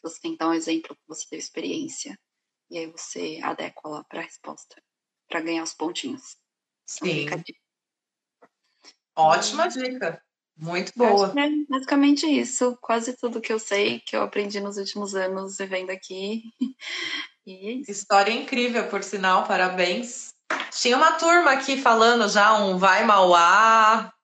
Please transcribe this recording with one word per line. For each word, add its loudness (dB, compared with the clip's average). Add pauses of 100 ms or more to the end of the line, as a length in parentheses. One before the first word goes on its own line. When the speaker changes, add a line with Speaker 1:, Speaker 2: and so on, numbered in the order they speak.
Speaker 1:
Você -14
tem -6
que -10
dar -2
um 2
exemplo -4
que -20
você -14
teve -12
experiência. -10 (520)
E -12
aí -10
você -12
adequa -10
lá -12
pra -14
resposta, -18 (460)
pra -8
ganhar -6
os -10
pontinhos. -10 (580)
Então, -6
Speaker 2:
Sim. -2
Speaker 1:
fica -6
a -8
dica. -16 (1600)
Speaker 2:
Ótima 2
Speaker 1:
E -4
Speaker 2:
dica. -8 (360)
Muito -6
Speaker 1:
eu 4
acho 6
Speaker 2:
boa. 4
Speaker 1:
que -2
é 2 (200)
basicamente 2
isso. 0
Quase -4
tudo -6
que -8
eu -2
sei, -2
que -10
eu 0
aprendi -4
nos -8
últimos -8
anos -6
vivendo -6
aqui. -8 (160)
<laughs> -6 (680)
E -14
é -8
isso. -10
Speaker 2:
História 2
incrível, -2
por -4
sinal. 0
Parabéns. -2 (420)
Tinha 2
uma 6
turma 4
aqui -2
falando 6
já, 6
um 0
Vai 4
Mauá. 6 (100)